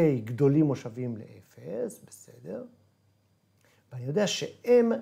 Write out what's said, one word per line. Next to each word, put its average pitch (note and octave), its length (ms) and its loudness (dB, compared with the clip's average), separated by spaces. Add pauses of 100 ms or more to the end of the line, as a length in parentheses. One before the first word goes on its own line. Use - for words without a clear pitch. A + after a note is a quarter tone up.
(240)
גדולים C#3 460 2
או B2+ 60 -2
שווים A#2+ 400 -10
לאפס, A2+ 920 -12
בסדר. - 580 -16 (1300)
ואני B2 120 -12
יודע D#3 220 0
ש-M A#3 760 2